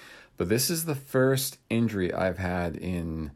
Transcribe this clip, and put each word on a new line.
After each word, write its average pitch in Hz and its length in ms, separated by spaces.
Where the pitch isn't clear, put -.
But 87 100
this 113 220
is 165 160
the 151 100
first 131 640
injury 107 440
I've 92 240
had 90 400
in 82 580